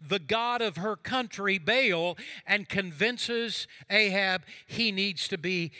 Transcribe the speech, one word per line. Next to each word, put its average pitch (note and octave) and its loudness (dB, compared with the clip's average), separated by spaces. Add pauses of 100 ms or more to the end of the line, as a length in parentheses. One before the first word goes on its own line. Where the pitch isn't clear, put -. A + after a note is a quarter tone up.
the D#3 -2
god A#3 0
of G3+ -2
her G3+ -2
country, G3+ -2
Baal, F3+ 2 (300)
and G3 0
convinces G#3 -2 (220)
Ahab G3 4 (200)
he A3 0
needs F#3+ 0
to G3 -4
be E3+ -2